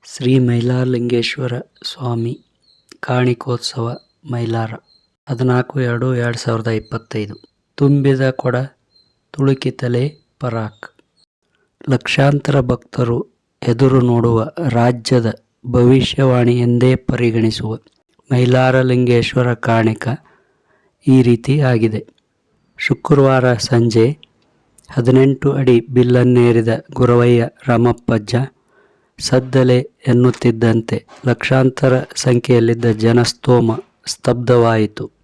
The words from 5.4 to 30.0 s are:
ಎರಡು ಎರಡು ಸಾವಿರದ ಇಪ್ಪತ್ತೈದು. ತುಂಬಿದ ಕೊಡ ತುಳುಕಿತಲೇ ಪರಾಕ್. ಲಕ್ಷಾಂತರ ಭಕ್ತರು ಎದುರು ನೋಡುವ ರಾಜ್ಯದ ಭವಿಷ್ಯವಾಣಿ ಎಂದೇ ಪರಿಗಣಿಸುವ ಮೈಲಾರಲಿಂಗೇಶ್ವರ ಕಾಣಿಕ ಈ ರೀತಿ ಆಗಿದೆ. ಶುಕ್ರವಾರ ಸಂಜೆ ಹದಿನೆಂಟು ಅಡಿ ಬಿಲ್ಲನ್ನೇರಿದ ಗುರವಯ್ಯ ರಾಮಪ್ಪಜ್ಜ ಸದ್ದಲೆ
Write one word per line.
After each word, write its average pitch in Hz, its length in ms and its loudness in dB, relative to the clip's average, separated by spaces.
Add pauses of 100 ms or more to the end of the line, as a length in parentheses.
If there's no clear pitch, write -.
ಎರಡು 123 340 -2
ಎರಡು 120 240 -4
ಸಾವಿರದ 113 300 -4
ಇಪ್ಪತ್ತೈದು. 110 680 -8 (400)
ತುಂಬಿದ 135 560 2
ಕೊಡ 127 260 -4 (720)
ತುಳುಕಿತಲೇ 135 880 -4 (220)
ಪರಾಕ್. 113 500 -8 (1000)
ಲಕ್ಷಾಂತರ 139 680 0
ಭಕ್ತರು 123 680 -4 (420)
ಎದುರು 127 320 2
ನೋಡುವ 117 520 0 (160)
ರಾಜ್ಯದ 117 680 0 (320)
ಭವಿಷ್ಯವಾಣಿ 123 960 2
ಎಂದೇ 120 340 2
ಪರಿಗಣಿಸುವ 113 840 -2 (540)
ಮೈಲಾರಲಿಂಗೇಶ್ವರ 127 1200 2
ಕಾಣಿಕ 113 540 -2 (1000)
ಈ 131 140 6
ರೀತಿ 120 380 0
ಆಗಿದೆ. 113 460 0 (720)
ಶುಕ್ರವಾರ 131 760 2
ಸಂಜೆ 117 640 0 (720)
ಹದಿನೆಂಟು 131 640 2
ಅಡಿ 127 280 2
ಬಿಲ್ಲನ್ನೇರಿದ 123 880 2 (240)
ಗುರವಯ್ಯ 120 560 2 (180)
ರಾಮಪ್ಪಜ್ಜ 117 680 0 (840)
ಸದ್ದಲೆ 127 720 0 (160)